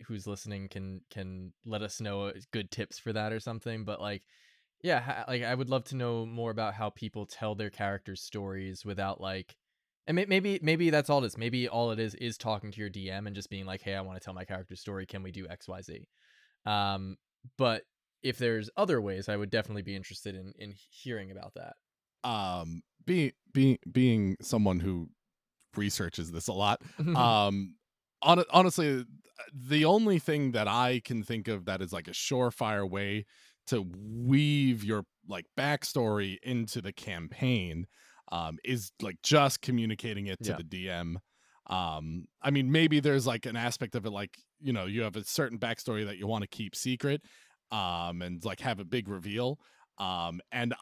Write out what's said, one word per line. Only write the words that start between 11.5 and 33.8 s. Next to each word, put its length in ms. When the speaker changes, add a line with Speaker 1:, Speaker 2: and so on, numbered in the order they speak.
Speaker 1:
all 240
it 80
is, 160
is 220
talking 340
to 80
your 100
D 220
M 160
and 80
just 140
being 160
like, 160
"Hey, 120
I 60
wanna 220
tell 120
my 120
character's 340
story. 260
Can 160
we 120
do 160
X, 180
Y, 140
Z?" 260
Um, 520
but 240
if 140
there's 400
other 240
ways, 260
I 80
would 140
definitely 320
be 160
interested 360
in, 240
in 160
hearing 380
about 260
that. 180
Speaker 2:
Um, 600
be-, 280
be-, 260
being 500
someone 380
who 300
researches 560
this 160
a 60
lot, 280
Speaker 1:
<laughs> 180
Speaker 2:
um, 600
hon-, 260
honestly, 540
the 300
only 360
thing 340
that 160
I 340
can 180
think 280
of 160
that 160
is, 100
like, 160
a 40
surefire 800
way 360
to 160